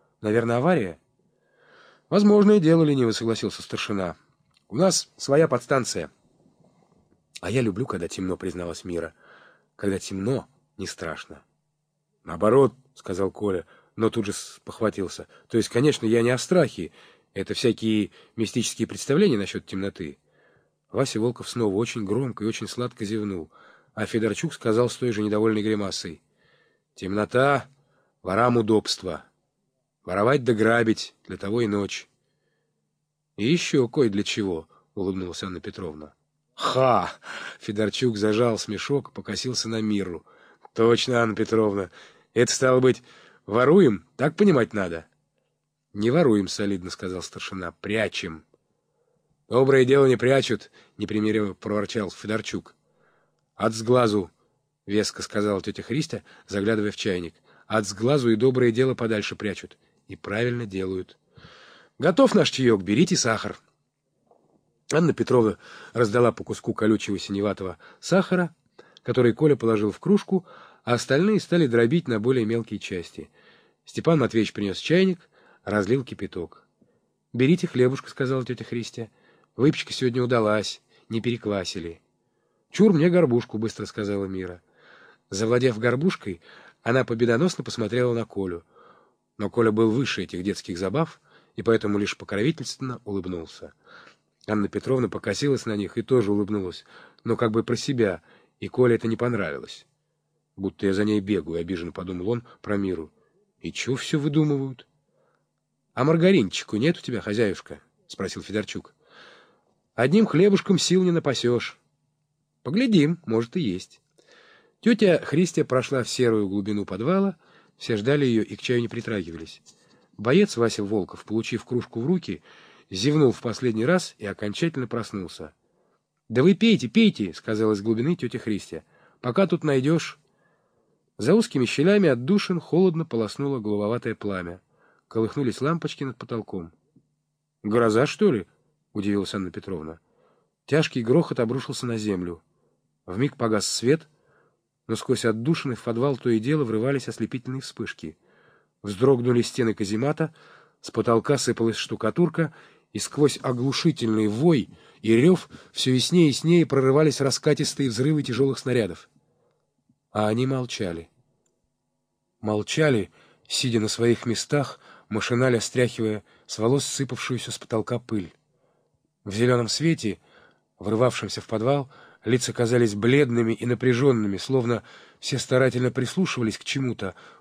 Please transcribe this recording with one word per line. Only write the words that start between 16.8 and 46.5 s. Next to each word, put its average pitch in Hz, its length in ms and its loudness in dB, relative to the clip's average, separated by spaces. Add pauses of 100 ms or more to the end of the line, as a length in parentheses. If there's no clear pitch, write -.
Это 95 200 -6
всякие 110 580 0 (240)
мистические 113 500 -4
представления 139 520 0
насчёт 98 280 -6
темноты». 95 520 -8 (760)
Вася 117 280 -2
Волков 117 300 -4
снова 107 260 0
очень 113 280 -4
громко 110 400 -4
и 107 40 -2
очень 110 200 -6
сладко 120 380 -8
зевнул, 101 460 -6 (420)
а 110 120 -4
Федорчук 113 480 -2
сказал 117 360 0
с - 60 -10
той 123 160 -2
же 104 100 -2
недовольной 107 400 0
гримасой: 101 600 -4 (760)
«Темнота — 123 720 0 (560)
ворам 117 340 2
удобство. 104 680 0 (800)
Воровать 113 400 0
да 120 100 4
грабить — 110 600 2 (120)
для 92 100 -10
того 107 240 -2
и 113 60 0
ночь». 101 420 -4 (1300)
«И 101 80 -2
ещё 143 420 2
кое 127 220 2
для 101 140 -2
чего», 92 440 -4 (280)
улыбнулась 92 480 -6
Анна 92 160 -10
Петровна. 78 540 -14 (420)
«Ха!» 123 560 2 (480)
Федорчук 107 580 -2
зажал 107 400 2
смешок, 127 560 -6
покосился 113 560 -6
на 113 120 -4
Миру. 98 440 -2 (480)
«Точно, 117 480 4
Анна 110 140 0
Петровна. 104 560 0 (420)
Это, 117 180 4
стало 127 280 4
быть, 127 240 4 (420)
воруем, 127 640 4 (100)
так 156 180 0
понимать 151 380 4
надо?» 87 320 -4 (880)
«Не 107 180 0
воруем», 117 360 4
солидно 95 420 -6